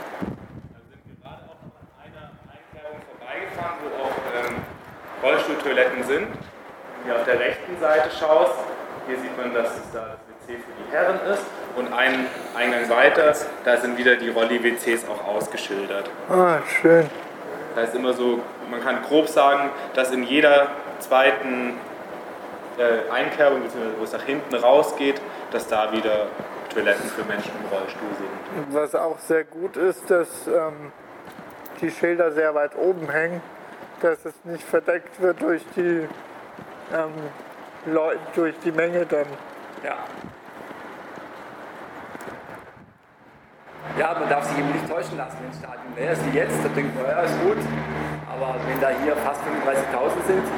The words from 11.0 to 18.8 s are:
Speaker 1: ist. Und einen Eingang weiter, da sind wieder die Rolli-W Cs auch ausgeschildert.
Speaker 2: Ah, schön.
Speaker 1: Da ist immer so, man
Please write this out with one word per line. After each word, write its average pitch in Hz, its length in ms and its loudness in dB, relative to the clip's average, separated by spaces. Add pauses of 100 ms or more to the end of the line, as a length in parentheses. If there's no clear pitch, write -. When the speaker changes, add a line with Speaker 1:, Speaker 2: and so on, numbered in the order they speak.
Speaker 1:
ist. 202 100 0 (340)
Und 123 160 -2
einen 131 340 2 (300)
Eingang 120 320 0
weiter, 139 460 8 (300)
da 123 120 6
sind 123 220 0
wieder 123 180 8
die 113 140 -2
Rolli-W 117 460 2
Cs 117 320 0
auch 101 180 -6
ausgeschildert. 101 800 -4 (220)
Speaker 2:
Ah, 180 280 6 (220)
schön. 165 280 10 (680)
Speaker 1:
Da 113 80 2
ist 117 120 -2
immer 127 200 2
so, 120 260 2 (300)
man 120 120 -6